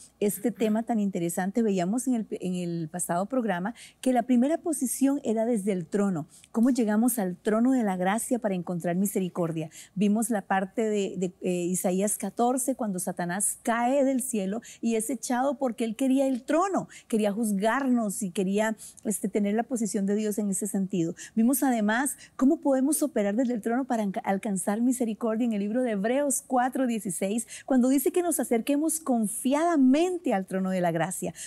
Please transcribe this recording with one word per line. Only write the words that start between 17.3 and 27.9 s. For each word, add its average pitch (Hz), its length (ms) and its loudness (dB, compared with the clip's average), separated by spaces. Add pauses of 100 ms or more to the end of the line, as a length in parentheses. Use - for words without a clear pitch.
juzgarnos 220 880 0
y 196 80 -4
quería, 202 480 0 (280)
este, 214 220 -4
tener 202 280 0
la 233 80 0
posición 220 420 -2
de 202 80 0
Dios 208 240 -2
en 208 140 -2
ese 202 160 -4
sentido. 185 480 -2 (180)
Vimos 233 300 2
además 233 520 0 (200)
cómo 302 260 4
podemos 277 400 2
operar 208 340 0
desde 247 200 0
el 202 60 -4
trono 240 240 -2
para 226 180 -2
alca-, 190 200 -2
alcanzar 202 580 -2
misericordia 233 640 0
en 233 80 0
el 202 80 -2
libro 208 200 -2
de 240 120 0
Hebreos 254 520 0
cuatro 254 400 0
dieciséis, 208 540 -2 (260)
cuando 254 220 4
dice 277 240 2